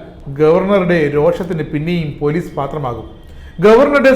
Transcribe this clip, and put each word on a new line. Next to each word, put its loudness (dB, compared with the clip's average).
ഗവർണറുടെ 2
രോഷത്തിന് -2
പിന്നെയും -4
പോലീസ് -4
പാത്രമാകും. -8
ഗവർണറുടെ 6